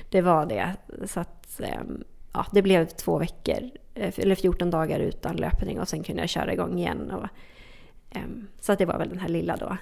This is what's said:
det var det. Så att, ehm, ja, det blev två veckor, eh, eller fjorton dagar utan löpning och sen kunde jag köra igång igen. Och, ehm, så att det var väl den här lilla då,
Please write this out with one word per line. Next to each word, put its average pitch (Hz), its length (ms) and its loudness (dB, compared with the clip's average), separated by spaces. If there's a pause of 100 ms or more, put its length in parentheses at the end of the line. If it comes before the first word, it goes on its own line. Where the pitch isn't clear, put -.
det 190 120 6
var 165 240 6
det. 160 280 0 (320)
Så - 140 -4
att, - 440 -10
ehm, - 400 -6 (300)
ja, - 180 0
det 202 100 8
blev 190 240 6
två 165 320 -2
veckor, - 520 -2 (260)
eh, 202 220 -2
eller 196 180 4
fjorton 175 360 2
dagar 160 280 0
utan - 360 -2
löpning 180 440 0
och 180 80 -4
sen 160 160 -4
kunde 175 180 -4
jag 165 80 -2
köra 180 240 0
igång 175 260 -2
igen. - 320 -4
Och, 190 160 -6 (840)
ehm, - 380 -10 (140)
så - 100 0
att 196 80 4
det 190 60 6
var 160 120 0
väl - 120 -2
den 180 100 -8
här 185 100 -4
lilla 170 280 0
då, - 240 -6